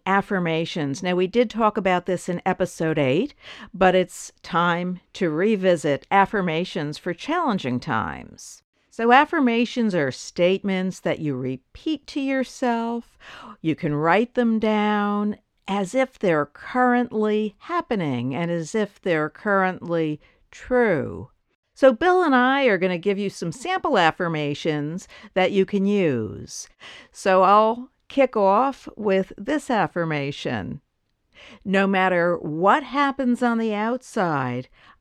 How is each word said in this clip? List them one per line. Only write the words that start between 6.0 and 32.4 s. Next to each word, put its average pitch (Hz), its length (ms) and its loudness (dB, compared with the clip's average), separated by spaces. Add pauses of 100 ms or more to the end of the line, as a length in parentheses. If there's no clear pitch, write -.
affirmations 180 880 0
for 180 140 -6
challenging 196 680 -2
times. 90 840 -6 (280)
So 233 200 0
affirmations 240 840 2
are 147 200 0
statements 185 880 -2
that 160 180 -4
you 147 160 -4
repeat 131 720 -8
to - 140 -8
yourself. 240 960 -4 (420)
You 156 140 -2
can 147 220 -4
write 165 380 2
them 226 260 2
down 208 800 0 (320)
as 196 240 -2
if 262 240 -2
they're 156 280 0
currently 214 1120 0
happening 156 760 -4
and 170 160 -4
as 170 240 -4
if 214 280 -4
they're 156 260 0
currently 175 880 -2 (320)
true. 151 800 -2 (460)
So 269 180 6
Bill 359 300 2
and 294 120 4
I 262 300 4
are 208 140 4
gonna 180 180 0
give 196 220 -2
you 202 100 -2
some 170 240 -6
sample 359 460 -2
affirmations 156 1080 -2 (280)
that 185 180 2
you 190 140 2
can 196 180 -2
use. 139 880 -2 (420)
So 190 300 4
I'll 220 480 4 (180)
kick 269 260 2
off 220 640 2
with 190 400 0
this 277 320 -4
affirmation. 147 1120 -4 (840)
"No 196 200 2
matter 185 520 2
what 185 460 2